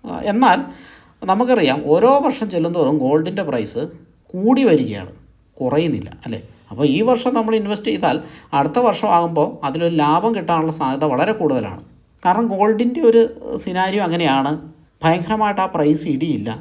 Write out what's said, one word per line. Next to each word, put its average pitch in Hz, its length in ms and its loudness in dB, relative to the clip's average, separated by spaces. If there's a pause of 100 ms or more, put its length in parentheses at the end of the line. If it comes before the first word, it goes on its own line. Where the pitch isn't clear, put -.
ആ, 180 120 -8 (140)
എന്നാൽ 233 260 4 (720)
നമുക്കറിയാം 196 480 2 (140)
ഓരോ 202 160 6 (140)
വർഷം 226 300 -2
ചെല്ലുന്തോറും 170 420 0 (100)
ഗോൾഡിൻ്റെ 160 440 0
പ്രൈസ് 117 320 -4 (520)
കൂടി 240 380 2
വരികയാണ്, 104 400 0 (480)
കുറയുന്നില്ല, 131 500 -2 (160)
അല്ലേ? 110 140 -8 (300)
അപ്പോൾ 117 160 -4 (120)
ഈ - 20 0 (100)
വർഷം 247 280 0
നമ്മൾ 220 240 0
ഇൻവെസ്റ്റ് 202 300 -4
ചെയ്താൽ 156 260 0 (400)
അടുത്ത 147 220 0 (100)
വർഷം 208 280 -2
ആകുമ്പോൾ 165 300 2 (200)
അതിലൊരു 165 360 -2
ലാഭം 175 340 2
കിട്ടാനുള്ള 160 440 -2
സാധ്യത 139 320 -2
വളരെ 170 260 0
കൂടുതലാണ്. 120 420 -2 (420)
കാരണം 202 300 2
ഗോൾഡിൻ്റെ 220 560 0
ഒരു 226 120 6 (420)
സിനാരിയോ 190 440 -2
അങ്ങനെയാണ്, 147 440 0 (520)
ഭയങ്കരമായിട്ട് 196 600 0
ആ 190 120 -2
പ്രൈസ് 151 300 2 (100)
ഇടിയില്ല. 131 340 -4 (120)